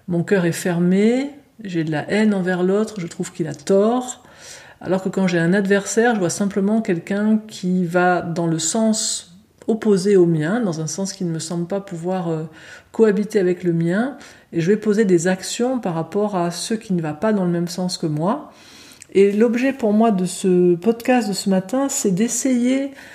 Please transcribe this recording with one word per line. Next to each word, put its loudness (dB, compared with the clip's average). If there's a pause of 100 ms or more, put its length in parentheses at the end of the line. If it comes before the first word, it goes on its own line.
mon -2
cœur 2
est 0
fermé, 0 (320)
j'ai -4
de -4
la -4
haine 2
envers 0
l'autre, 0
je -8
trouve -10
qu'il -6
a -10
tort. 0 (580)
Alors -2
que -4
quand 0
j'ai 0
un 2
adversaire, 2
je -2
vois 0
simplement 0
quelqu'un 0
qui -2
va 2
dans -4
le 0
sens -2 (300)
opposé 2
au 6
mien, 2
dans -2
un -6
sens -6
qui -8
ne -2
me -6
semble -4
pas -4
pouvoir, -6
euh, -4 (480)
cohabiter 2
avec 0
le 0
mien, -2 (360)
et -2
je 2
vais 2
poser 0
des 2
actions -2
par -4
rapport -2
à -2
ce -6
qui -4
ne 0
va -4
pas 0
dans 0
le 0
même 0
sens -6
que -4
moi. -2 (600)
Et 6
l'objet 2
pour 0
moi 4
de 0
ce 2
podcast 0
de -2
ce -2
matin, 0
c'est -2
d'essayer, 0 (220)